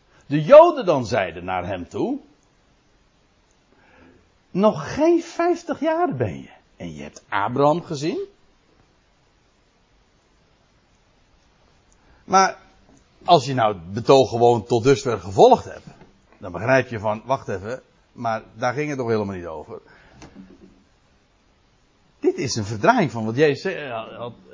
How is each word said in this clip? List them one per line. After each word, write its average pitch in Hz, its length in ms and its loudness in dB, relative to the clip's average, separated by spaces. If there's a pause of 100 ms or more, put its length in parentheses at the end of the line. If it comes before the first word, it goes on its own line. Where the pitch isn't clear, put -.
(260)
De 151 160 -2
Joden 285 440 8
dan 139 200 0
zeiden 90 380 -4
naar 92 220 -4
hem 90 220 -8
toe: 208 300 -6 (2250)
"Nog 190 440 -2
geen 330 280 2
vijftig - 580 -4
jaar 320 340 -2
ben 98 280 -4
je - 80 -20 (260)
en 85 180 -14
je 71 80 -16
hebt - 260 -20
Abraham 139 540 0
gezien?" 165 360 -8 (4000)
Maar 190 340 2 (680)
als 156 220 4
je 139 80 -4
nou 110 200 2
het 87 180 -14
betoog 123 360 4
gewoon 117 360 2
tot 117 180 0
dusver 123 380 2
gevolgd 127 440 4
hebt, - 300 -20 (420)
dan 95 140 -16
begrijp 123 360 0
je 117 100 -10
van, 107 260 -6
wacht 127 240 -6
even, 107 340 -10 (300)
maar 110 300 -8 (120)
daar 123 180 -4
ging 151 160 -6
het 143 100 -6
toch 123 100 -6
helemaal 104 280 -2
niet 87 100 -12
over. 80 340 -14 (2500)
Dit 370 180 -2
is - 200 -6
een 110 80 -4
verdraaiing 120 460 0
van 113 140 -8
wat 113 120 -4
Jezus, 151 380 0
eh, 113 440 -12
had, 117 160 -12 (200)